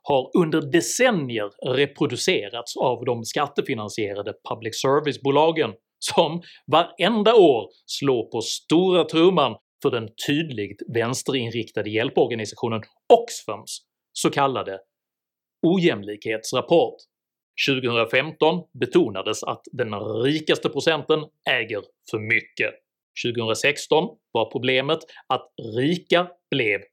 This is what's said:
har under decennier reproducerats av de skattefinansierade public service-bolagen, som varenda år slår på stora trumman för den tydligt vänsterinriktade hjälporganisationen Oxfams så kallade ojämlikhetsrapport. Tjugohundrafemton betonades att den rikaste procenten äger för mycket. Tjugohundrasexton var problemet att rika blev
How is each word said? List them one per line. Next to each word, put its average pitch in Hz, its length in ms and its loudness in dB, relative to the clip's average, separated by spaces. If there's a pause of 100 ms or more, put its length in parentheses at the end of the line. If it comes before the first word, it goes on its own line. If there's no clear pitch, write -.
har 131 320 0
under 165 260 2
decennier 139 1120 0
reproducerats 127 1000 -2
av 123 280 0
de 120 200 -4
skattefinansierade 107 1080 -6 (140)
public 110 320 -8
service-bolagen, 139 920 0 (240)
som 170 440 0 (300)
varenda 202 600 2
år 139 360 6 (160)
slår 131 440 -2
på 117 100 -4
stora 175 640 2
trumman 160 520 4 (260)
för 143 80 2
den 110 180 -4 (180)
tydligt 131 560 -4 (120)
vänsterinriktade 113 960 -4
hjälporganisationen 113 920 -2 (300)
Oxfams - 680 -2 (300)
så - 180 0
kallade 107 480 -2 (880)
ojämlikhetsrapport. 123 1300 0 (640)
Tjugohundrafemton 131 1000 0 (180)
betonades 110 640 0
att - 200 -8 (100)
den 117 220 -4 (280)
rikaste 151 460 0
procenten 156 520 0 (300)
äger 113 320 -2 (280)
för 113 80 -2
mycket. 110 560 -2 (440)
Tjugohundrasexton 120 920 0 (240)
var 110 180 0
problemet 131 480 0 (300)
att - 240 -4 (240)
rika 170 520 0 (220)
blev 107 300 0 (120)